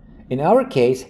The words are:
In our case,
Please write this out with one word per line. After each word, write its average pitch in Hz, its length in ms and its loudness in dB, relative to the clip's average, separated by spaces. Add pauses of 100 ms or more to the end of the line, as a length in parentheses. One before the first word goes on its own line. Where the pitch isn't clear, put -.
(300)
In 127 100 -4
our 214 240 2
case, 127 460 0